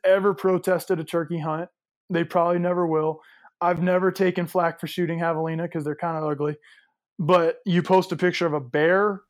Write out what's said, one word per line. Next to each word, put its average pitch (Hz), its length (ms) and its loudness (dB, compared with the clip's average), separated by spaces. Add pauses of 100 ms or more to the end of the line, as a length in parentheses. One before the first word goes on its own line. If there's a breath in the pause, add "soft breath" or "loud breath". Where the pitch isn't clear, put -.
ever 190 320 4
protested 185 640 0
a 160 60 -6
turkey 170 340 -4
hunt. 160 300 -4 (420)
They 170 140 0
probably 175 340 0
never 175 260 0
will. 156 360 -2 (400 loud breath)
I've 175 220 0
never 180 280 2
taken 180 360 0
flack 165 340 -2
for 180 60 -8
shooting 165 340 -4
javelina 165 500 -2
'cause 160 140 -6
they're 151 100 -4
kinda 165 320 -6
ugly. 147 300 -4 (640 soft breath)
But 165 460 2
you 175 180 2
post 185 300 2
a 165 40 -4
picture 175 300 0
of 156 60 0
a 147 80 -2
bear 180 680 0